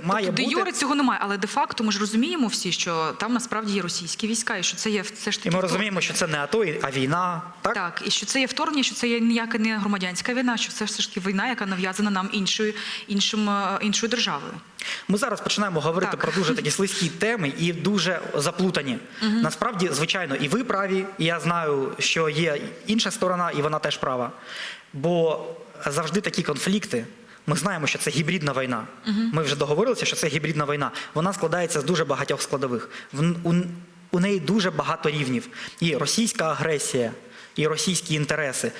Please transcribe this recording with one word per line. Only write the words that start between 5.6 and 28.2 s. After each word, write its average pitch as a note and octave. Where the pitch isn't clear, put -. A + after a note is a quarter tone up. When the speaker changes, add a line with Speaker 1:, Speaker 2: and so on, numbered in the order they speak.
Speaker 1:
розуміємо, F#3+
що E3
це F#3
не D3+
ато, G#3
а C#3
війна, D#3+
так? G#3
Speaker 2:
Так, F3+
і -
що -
це C4+
є C4
вторгнення, D4+
що -
це A#3+
є A#3
ніяка A#3
не A3
громадянська G3
війна, B3
що -
це -
все -
ж -
таки F#3+
війна, G3
яка A3+
нав'язана F#3+
нам F#3+
іншою, G#3+
іншим, G#3
е, G3
іншою G#3+
державою. F#3+
Speaker 1:
Ми G3+
зараз A3+
починаємо F#3+
говорити E3
Speaker 2:
Так. -
Speaker 1:
про -
дуже G3
такі D3+
слизькі F#3+
теми E3+
і E3+
дуже E3+
заплутані. D3+
Speaker 2:
Мгм. A3
Speaker 1:
Насправді, F#3
звичайно, D#3
і C#3+
ви A#3
праві, F#3+
і D#3+
я E3
знаю, D3+
що D#3+
є D3+
інша G#3+
сторона, F3+
і D3
вона D3+
теж D3
права. B2+
Бо D#3+
завжди D#3
такі F3
конфлікти, D3
ми D3+
знаємо, E3+
що -
це -
гібридна D3+